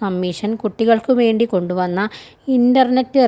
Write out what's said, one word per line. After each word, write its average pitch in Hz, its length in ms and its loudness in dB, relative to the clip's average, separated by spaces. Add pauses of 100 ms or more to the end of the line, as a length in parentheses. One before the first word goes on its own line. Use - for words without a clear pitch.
കമ്മീഷൻ 185 580 -4
കുട്ടികൾക്ക് 226 600 0
വേണ്ടി 226 320 0
കൊണ്ടുവന്ന 180 540 -2 (500)
ഇൻ്റർനെറ്റ് 254 720 2